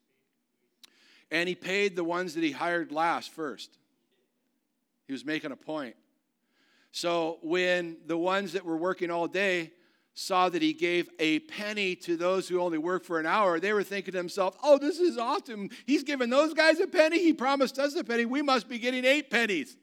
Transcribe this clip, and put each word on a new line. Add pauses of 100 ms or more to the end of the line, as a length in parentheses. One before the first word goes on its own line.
(1300)
And
he
paid
the
ones
that
he
hired
last
first. (1300)
He
was
making
a
point. (960)
So
when
the
ones
that
were
working
all
day (420)
saw
that
he
gave (100)
a
penny
to
those
who
only
work
for
an
hour,
they
were
thinking
to
themselves,
"Oh,
this
is
awesome. (160)
He's
giving
those
guys
a
penny.
He
promised
us
a
penny.
We
must
be
getting
eight
pennies.